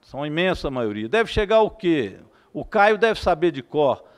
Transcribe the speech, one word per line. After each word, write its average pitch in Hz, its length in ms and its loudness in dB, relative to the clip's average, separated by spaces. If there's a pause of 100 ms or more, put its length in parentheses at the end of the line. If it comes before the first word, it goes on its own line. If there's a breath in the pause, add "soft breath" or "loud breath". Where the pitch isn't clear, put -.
São 131 200 -12
a 147 40 -6
imensa 165 440 -2
maioria. 110 360 -4
Deve 208 240 0
chegar 214 300 2
o 208 100 2
quê? 143 460 -2 (340 soft breath)
O 147 140 -10
Caio 214 320 4
deve 214 240 0
saber 170 320 0
de 135 100 -10
cor. 139 400 0 (160 soft breath)